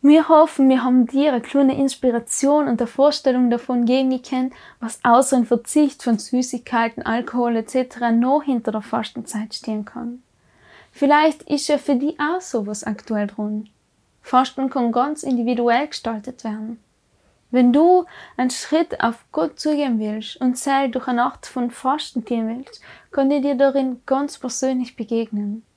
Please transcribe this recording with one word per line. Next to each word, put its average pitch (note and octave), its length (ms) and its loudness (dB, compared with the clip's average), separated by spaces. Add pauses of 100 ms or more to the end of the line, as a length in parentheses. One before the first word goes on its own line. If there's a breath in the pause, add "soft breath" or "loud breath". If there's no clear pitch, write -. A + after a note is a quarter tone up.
Wir D4+ 260 6
hoffen, D#4 400 6
wir C4 140 4
haben B3 240 4
dir C#4 260 2
eine A#3+ 80 0
kleine C4+ 380 0
Inspiration C4+ 880 0
und A#3+ 140 0
eine A#3 80 -2
Vorstellung C4 600 2
davon A#3+ 380 -2
geben C4 360 2
können, B3+ 300 -4 (280 loud breath)
was A3+ 240 -10
außer B3+ 320 4
dem A#3+ 100 2
Verzicht C#4 560 0
von A#3 160 0
Süßigkeiten, A#3+ 880 -4
Alkohol A#3 500 -2
et A3+ 140 -4
cetera B3 400 -2
noch B3+ 320 2
hinter B3 300 -2
der G#3+ 100 -6
Fastenzeit A3 720 -8
stehen G#3+ 300 -8
kann. A#3+ 380 -12 (720 soft breath)
Vielleicht D4 500 2
ist - 260 -6
ja D4 80 2
für C#4+ 200 -2
dich C#4 220 -4
auch E4 220 -2
sowas G#3+ 420 -6
aktuell G#3 440 -6
dran. G#3 420 -8 (540)
Fasten C4+ 480 0
kann A#3 220 0
ganz C#4+ 320 -2
individuell A#3+ 640 0
gestaltet A3+ 540 -10
werden. A3 380 -10 (680)
Wenn B3 200 6
du F4 360 6 (320 loud breath)
einen B3+ 100 0
Schritt - 540 -2
auf A3+ 280 -2
Gott D#4 300 -4
zugehen C#4+ 380 0
willst G#3+ 420 -6
und B3+ 160 0
selbst C4+ 380 -2
durch B3+ 120 -4
eine B3 120 -2
Nacht B3 260 -2
von B3 260 -6
Fasten C4 540 -4
gehen A3+ 240 -4
willst, B3 320 -12 (300 loud breath)
kann C4+ 200 0
ich C#4+ 120 0
dir C#4+ 140 0
darin C4+ 500 0
ganz C#4 320 -2
persönlich B3+ 580 -4
begegnen. A3 680 -6 (120)